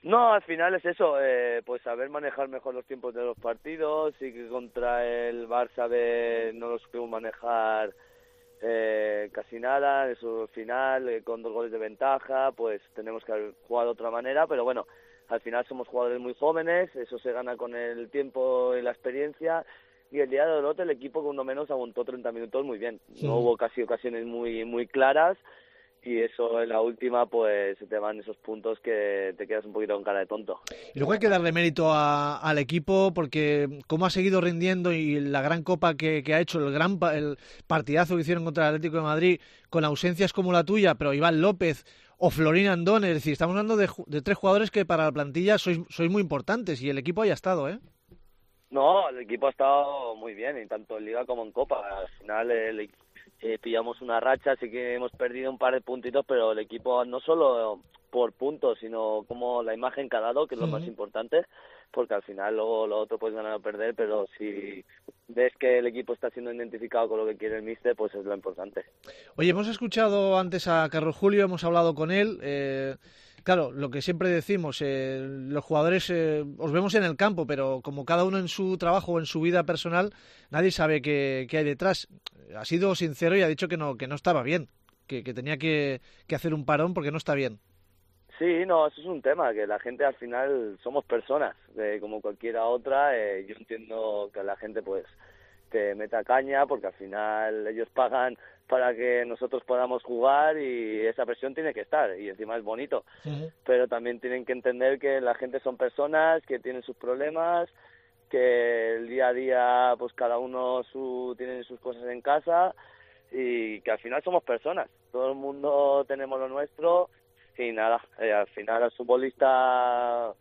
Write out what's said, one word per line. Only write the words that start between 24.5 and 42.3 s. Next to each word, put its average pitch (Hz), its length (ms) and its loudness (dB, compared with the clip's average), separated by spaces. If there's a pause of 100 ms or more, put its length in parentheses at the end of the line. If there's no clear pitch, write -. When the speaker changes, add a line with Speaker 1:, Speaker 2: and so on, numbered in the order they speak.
Speaker 1:
muy 120 240 -4
claras, 147 500 4 (680)
y 117 180 -2
eso 117 400 0
en 117 80 -2
la 110 100 0
última, 120 460 2
pues, 104 540 0
se 104 80 -16
te 107 120 -2
van 107 200 -4
esos 104 180 -14
puntos 110 420 -6
que 101 580 -2
te 101 80 -8
quedas 107 200 -4
un 104 80 -16
poquito 104 220 -2
con 101 100 -6
cara 101 140 0
de 95 60 -2
tonto. 107 360 -8 (340)
Speaker 2:
Y 139 40 -8
luego 143 120 0
hay 214 80 0
que 220 80 2
darle 175 240 4
mérito 160 400 2
a, 147 480 2
al 151 200 0
equipo, 175 540 2
porque 147 760 0
cómo 165 180 0
ha - 40 2
seguido 190 300 2
rindiendo 175 540 2
y 151 260 0
la 143 220 0
gran 156 220 0
copa 165 320 2
que, 156 280 0
que 151 100 2
ha 160 60 6
hecho, 165 260 0
el 139 60 0
gran 170 280 2
pa-, 156 180 2
el 147 200 -4 (280)
partidazo 160 500 2
que 165 60 2
hicieron 165 240 0
contra 156 240 2
el 156 60 2
Atlético 156 220 -2
de 156 60 0
Madrid, 160 380 4 (280)
con 160 140 2
ausencias 175 480 2
como 180 220 0
la 170 100 6
tuya, 185 320 4
pero 143 180 0
Iván 160 280 4
López 180 420 2 (340)
o 175 120 4
Florín 160 380 4